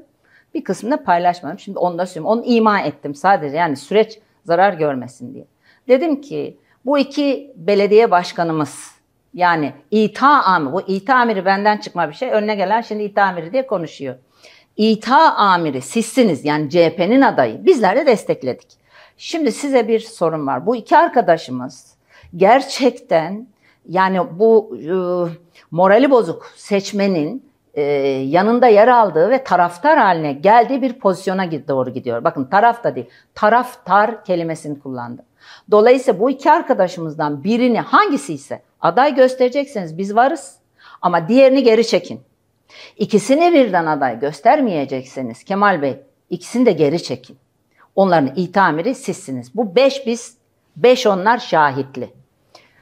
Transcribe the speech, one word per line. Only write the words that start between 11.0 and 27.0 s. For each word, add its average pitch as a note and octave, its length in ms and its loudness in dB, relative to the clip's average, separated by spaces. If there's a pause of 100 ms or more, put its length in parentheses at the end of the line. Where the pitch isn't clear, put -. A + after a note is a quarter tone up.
amiri A3+ 300 0
benden G3+ 320 2
çıkma F3 320 -6
bir D3+ 40 -14
şey. B3+ 180 -8
Önüne G#3+ 240 -2
gelen A3 260 0
şimdi G#3+ 220 -8
ita G3+ 200 -2
amiri F3 300 -4
diye C4 140 -2
konuşuyor. D3+ 480 -8 (600)
İta A3+ 560 2
amiri E3+ 480 0
sizsiniz, A3 640 -2
yani D3+ 240 -2
C E3 160 4
H D#3+ 100 0
P'nin G#3+ 260 2
adayı. D3+ 440 0
Bizler A3+ 300 4
de D4+ 100 0
destekledik. D#3 640 -2 (500)
Şimdi D#4+ 340 -4
size C4+ 360 0
bir A3 120 0
sorum D#3+ 480 -6
var. C3 180 -4
Bu A#3+ 100 -2
iki A3+ 220 0
arkadaşımız E3 1000 -2 (400)
gerçekten, G3+ 1120 0 (420)
yani F#3 300 0 (200)
bu, A3 440 2
e, D#3+ 100 -6 (760)
morali G3 400 4
bozuk G3 440 0
seçmenin G3 960 -4 (240)